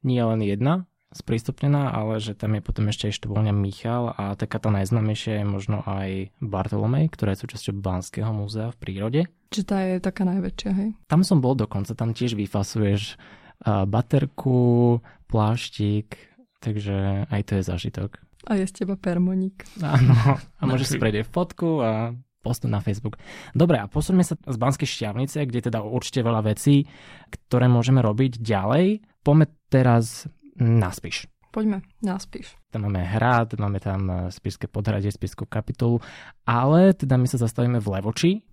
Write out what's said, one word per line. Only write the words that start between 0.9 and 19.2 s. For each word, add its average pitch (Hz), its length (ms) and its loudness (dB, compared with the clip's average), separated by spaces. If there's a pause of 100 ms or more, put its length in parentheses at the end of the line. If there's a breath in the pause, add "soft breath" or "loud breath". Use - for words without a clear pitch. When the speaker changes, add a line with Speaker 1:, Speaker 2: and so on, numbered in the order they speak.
Speaker 1:
sprístupnená, 139 760 -2
ale 110 300 -2
že 104 160 -6
tam 107 180 -2
je 104 80 0
potom - 260 -4
ešte 107 220 -2
aj 101 80 -4
štvolňa 107 360 -2
Michal 101 580 -2
a 101 240 -6
taká 107 240 -6
tá - 100 -2
najznámejšia 107 720 0
je 101 60 -4
možno 101 360 -4
aj 98 460 -6 (100)
Bartolomej, 107 720 -2
ktorá 104 240 -2
je 98 80 -4
súčasťou - 340 -10
Banského 98 560 -4
múzea 107 380 -6
v 120 80 -12
prírode. 107 440 -4 (280)
Speaker 2:
Čiže 202 160 -4
tá 196 160 -2
je 185 180 -2
taká 185 260 -4
najväčšia, 185 480 -4
hej? 196 160 -2 (160)
Speaker 1:
Tam 160 180 4
som 185 180 4
bol 127 140 2
dokonca, 107 400 -4
tam 113 180 -2
tiež 117 240 -2
vyfasuješ, 101 800 -2 (440 loud breath)
a, 98 280 0
baterku, 120 1120 2 (240 loud breath)
pláštik, 107 960 -2 (380)
takže 104 360 -4 (320)
aj 104 160 -2
to - 120 -4
je 95 100 2
zážitok. 95 460 -6 (340)
Speaker 2:
A 226 100 -4
je 190 100 0
z 190 120 -6
teba 196 180 -4
permoník. 185 680 -2 (140)